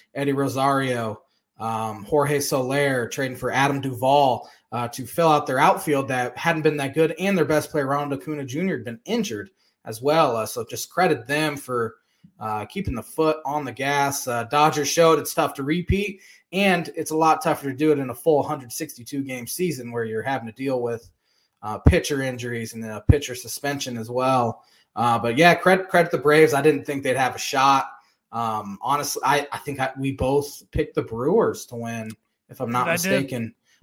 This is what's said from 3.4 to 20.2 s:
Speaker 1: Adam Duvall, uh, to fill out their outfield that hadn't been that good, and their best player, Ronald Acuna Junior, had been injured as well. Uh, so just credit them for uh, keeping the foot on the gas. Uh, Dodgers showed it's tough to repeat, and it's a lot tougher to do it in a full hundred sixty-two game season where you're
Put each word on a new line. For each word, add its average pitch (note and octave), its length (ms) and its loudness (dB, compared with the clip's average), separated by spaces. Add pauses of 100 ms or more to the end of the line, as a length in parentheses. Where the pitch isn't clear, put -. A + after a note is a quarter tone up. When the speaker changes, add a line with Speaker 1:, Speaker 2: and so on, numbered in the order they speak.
Speaker 1:
Adam C3+ 300 2
Duvall, C3 640 2 (240)
uh, A#2+ 180 -4
to - 180 -10
fill E3 220 2
out D3 180 4
their C3 100 -2
outfield C#3+ 520 2
that B2 280 -2
hadn't E3 240 0
been D3+ 160 2
that C#3 160 -4
good, D#3+ 240 2
and G3 180 0
their D#3+ 80 4
best D3 280 0
player, C#3+ 160 -2
Ronald C#3 340 -2
Acuna D3 240 -8
Junior, D#3 320 -4
had A2 80 -10
been A#2 200 -10
injured G3 440 -4 (340)
as A2+ 160 -10
well. C#3+ 380 2
Uh, A2+ 80 -2
so A2+ 180 -8
just - 280 -12
credit D#3 340 0
them D3 320 -2
for A#2 380 -4 (460)
uh, G#2+ 240 -4
keeping E3+ 300 -6
the A2 80 -8
foot D#3 420 0
on D3 180 -4
the B2 80 -8
gas. C#3 560 -2
Uh, A#2 180 -2
Dodgers D3 440 2
showed E3 300 6
it's C3+ 140 -6
tough D3+ 200 0
to C#3 100 -8
repeat, F3+ 580 -2 (300)
and F3+ 460 2
it's D#3 140 -6
a D#3 40 -2
lot D#3 260 4
tougher D3 280 0
to C3 40 -4
do D3+ 200 4
it C#3+ 60 2
in C3 100 -4
a A#2 60 -8
full D3 280 2
hundred B2 300 -6
sixty-two C#3 500 -8
game B2+ 240 -8
season C3 460 -4
where A#2 100 -2
you're A2 200 -4